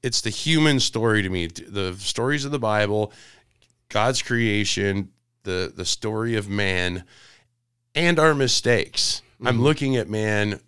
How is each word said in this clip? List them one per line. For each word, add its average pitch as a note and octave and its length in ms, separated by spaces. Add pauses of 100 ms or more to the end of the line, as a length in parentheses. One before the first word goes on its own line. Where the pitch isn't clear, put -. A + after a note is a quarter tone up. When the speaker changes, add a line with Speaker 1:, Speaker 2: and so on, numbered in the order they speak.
Speaker 1:
it's B2+ 160
the A2+ 100
human D3+ 520
story A2 400
to F#2+ 80
me. F2+ 180
The F#2 500
stories C3 460
of C#3+ 80
the C#3+ 80
Bible, G#2+ 540 (760)
God's A#2 340
creation, G2+ 920 (320)
the, F2+ 300
the F#2 120
story A2 500
of G2+ 140
man, F#2+ 560 (920)
and E3+ 240
our D#3 160
mistakes. - 840 (240)
I'm B2 100
Speaker 2:
Mm-hmm. A#2 80
Speaker 1:
looking C#3 320
at A2 140
man G#2 580